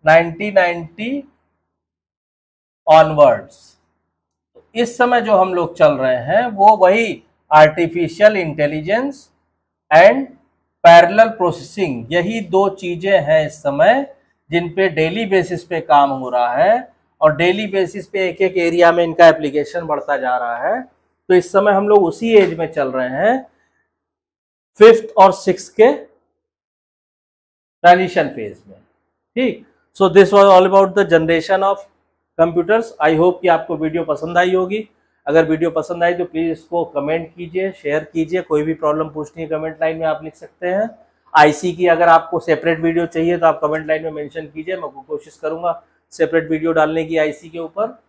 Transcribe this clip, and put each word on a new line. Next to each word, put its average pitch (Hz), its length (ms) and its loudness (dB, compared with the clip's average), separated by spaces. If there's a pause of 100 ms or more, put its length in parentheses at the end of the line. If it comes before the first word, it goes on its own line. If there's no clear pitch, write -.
नाइनटीन 170 480 0
नाइंटी 190 680 -2 (1700)
onwards, 151 640 4 (1200)
इस 233 220 -4
समय 247 240 0
जो 214 140 0
हम 185 180 0
लोग 170 240 -6
चल 151 140 4
रहे 131 240 -2
हैं 170 320 -2
वो 208 300 2
वही 196 460 0 (300)
artificial 165 840 2
intelligence 160 920 -6 (600)
and 226 320 6 (580)
parallel 180 460 8
processing, 160 840 -6
यही 202 280 -2
दो 190 280 0
चीजें 185 520 -2
हैं 151 260 0
इस 147 60 -12
समय 190 600 0 (360)
जिन 170 180 -2
पे 190 200 -2
daily 165 360 -4
basis 180 380 -2
पे 165 180 -8
काम 143 280 2
हो 131 200 -8
रहा 120 240 -2
है, 202 400 0 (280)
और 156 140 2
daily 185 320 -2
basis 190 400 -6
पे 185 220 -4
एक 170 120 -8
एक 190 160 -2
area 170 340 2
में 170 120 0
इनका 165 240 4
application 156 540 0
बढ़ता 143 360 -6
जा 127 200 -4
रहा 120 200 -6
है। 190 240 -4 (480)
तो 185 40 4
इस 175 180 2
समय 202 200 2
हम 202 180 0
लोग 202 140 6
उसी 226 320 -2
एज 170 240 4
में 160 120 -6
चल 135 200 -4
रहे 127 180 -6
हैं, 214 420 -2 (1300)
fifth 226 400 4
और 196 140 6
sixth - 420 -6
के 240 200 4 (1900)
transition 180 460 4
phase 104 380 -14
में। 98 120 -20 (560)
ठीक, 254 320 -6 (340)
so 190 80 2
this 185 240 4
was 202 120 6
all 185 220 6
about 190 300 2
the 196 120 0
generation 165 540 0
of 196 140 -2 (600)
computers। 170 460 0 (180)
I 156 160 2
hope 180 220 0
कि 180 60 -2
आपको 165 280 -2
video 160 280 -6
पसंद 160 340 -6
आई 185 180 0
होगी। 196 340 -4 (380)
अगर 156 180 2
video 160 260 -2
पसंद 170 320 -6
आई 175 100 0
तो 175 120 -6
please 165 260 -6
इसको 165 340 -6
comment 156 500 -8
कीजिए, 180 360 -8
share 151 320 -6
कीजिए, 165 380 -6
कोई 151 220 -4
भी 160 100 -6
problem 156 360 -4
पूछनी 151 340 -14
है 151 60 -14
comment 156 320 -8
line 160 160 -4
में 160 80 -8
आप 156 180 -6
लिख 156 120 -18
सकते - 320 -14
हैं। 208 400 -6 (300)
आईसी 156 360 2
की 175 140 -2
अगर 170 200 2
आपको 165 320 2
separate 160 400 -4
video 165 260 -2
चाहिए 165 320 -4
तो 170 80 -2
आप 156 160 2
comment 156 260 -4
लाइन 156 160 -4
में 160 80 -8
mention 151 340 -14
कीजिए, 156 320 -12
मैं 151 140 -12
को-, 135 140 -20
कोशिश - 320 -14
करूंगा 165 460 -8 (280)
separate 165 380 -2
video 160 220 -4
डालने 160 340 -2
की 160 120 -6
आईसी 151 320 -4
के 165 100 -14
ऊपर। 202 500 -10